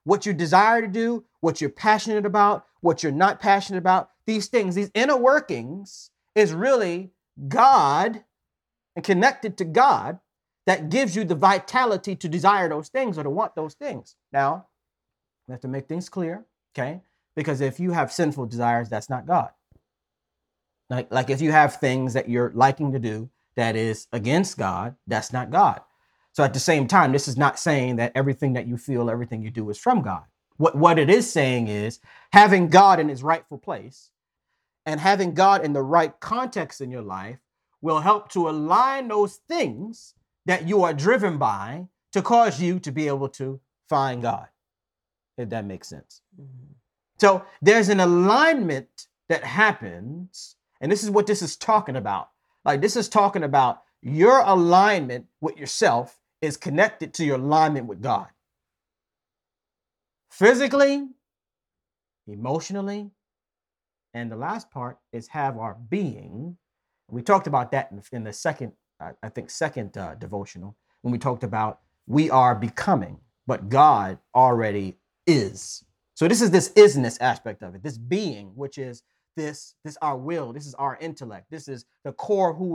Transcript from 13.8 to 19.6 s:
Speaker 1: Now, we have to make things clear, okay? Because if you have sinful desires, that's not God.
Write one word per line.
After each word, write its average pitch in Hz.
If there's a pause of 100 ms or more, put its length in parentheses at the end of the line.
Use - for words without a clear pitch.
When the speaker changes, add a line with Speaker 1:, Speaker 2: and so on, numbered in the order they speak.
Speaker 1:
Now, 139 (840)
we 127
have 123
to 131
make 135
things 175
clear, 180 (300)
okay? 143 (340)
Because 147
if 135
you 180
have 160
sinful 147
desires, 117
that's 104
not 127
God. 160 (1400)